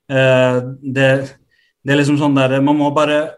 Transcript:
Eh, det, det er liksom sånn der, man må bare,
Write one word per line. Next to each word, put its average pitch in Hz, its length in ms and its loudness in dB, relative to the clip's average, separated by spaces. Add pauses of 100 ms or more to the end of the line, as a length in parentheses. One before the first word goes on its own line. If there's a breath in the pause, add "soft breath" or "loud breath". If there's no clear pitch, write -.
Eh, 127 520 2 (240)
det, 135 260 0 (760)
det 135 80 -4
er 143 60 2
liksom 143 240 0
sånn 143 160 0
der, 135 240 0
man 147 160 0
må 143 160 -2
bare, 151 440 -2